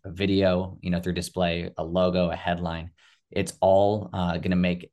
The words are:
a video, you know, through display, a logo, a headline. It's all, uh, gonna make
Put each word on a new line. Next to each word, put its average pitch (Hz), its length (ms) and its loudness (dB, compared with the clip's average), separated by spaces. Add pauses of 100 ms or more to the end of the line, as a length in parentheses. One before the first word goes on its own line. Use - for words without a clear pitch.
a 95 60 -12
video, 92 680 0
you 92 100 -6
know, 85 100 0
through 90 120 -4
display, 87 640 -2
a 82 80 -6
logo, 90 460 2
a 82 60 -4
headline. 87 560 -6 (380)
It's 95 300 -4
all, 101 520 4
uh, 87 260 -2
gonna 92 180 0
make 90 360 0